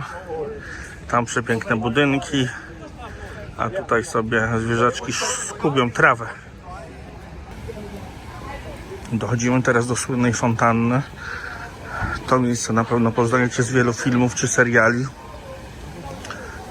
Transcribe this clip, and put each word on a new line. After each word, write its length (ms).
tam 180
przepiękne 500
budynki, 720
a 120
tutaj 340
sobie 460
zwierzaczki 540
skubią 440
trawę. 340
Dochodzimy 500
teraz 260
do 80
słynnej 380
fontanny. 680
To 120
miejsce 340
na 100
pewno 280
poznajecie 520
z 80
wielu 220
filmów 420
czy 120
seriali. 580